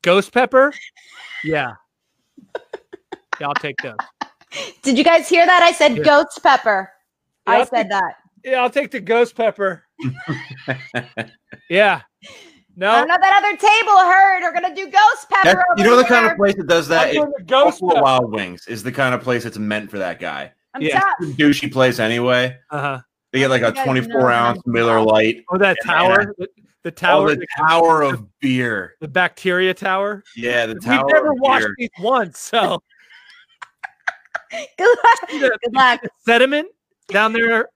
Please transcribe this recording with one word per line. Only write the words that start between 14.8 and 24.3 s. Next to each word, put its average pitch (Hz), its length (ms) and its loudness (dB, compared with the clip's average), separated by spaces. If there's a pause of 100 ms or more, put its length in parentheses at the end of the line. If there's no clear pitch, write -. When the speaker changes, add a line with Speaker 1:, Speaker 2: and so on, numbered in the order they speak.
Speaker 2:
ghost 427 400 2
pepper 381 140 2
Speaker 3:
That's, - 140 4 (140)
Speaker 2:
over 208 100 0
Speaker 3:
you - 20 2
know 240 120 6
the 254 80 6
Speaker 2:
here. 247 120 -2
Speaker 3:
kind 226 140 4
of 220 60 -6
place 196 200 0
that 175 100 -8
does 165 220 0
that 160 160 2
Speaker 1:
I'm - 40 0
Speaker 3:
is - 80 -2
Speaker 1:
doing 294 220 -2
the 180 60 -16
ghost 262 360 2
Speaker 3:
Buffalo 180 140 0
Speaker 1:
pepper. 147 100 2
Speaker 3:
Wild 127 280 2
Wings 90 360 -8
is 110 140 -10
the 127 100 -8
kind 131 220 0
of 113 80 -6
place 120 220 -4
that's 110 120 -10
meant 104 340 -6
for 104 80 -10
that 90 220 -8
guy. 73 320 -10 (220)
Speaker 2:
I'm 262 80 -8
Speaker 1:
Yeah. 156 180 -2
Speaker 2:
tough. 392 200 -2
Speaker 3:
It's 156 100 -8
a 131 40 -12
douchey 143 380 0
place 127 260 2
anyway. 123 580 -2 (140)
Speaker 1:
Uh-huh. 139 300 -8 (320)
Speaker 3:
They 131 80 -2
get, 135 100 2
like, 123 120 2
a 120 60 0
Speaker 2:
You 110 40 -2
guys - 60 -8
know - 60 -4
Speaker 3:
twenty-four 127 460 0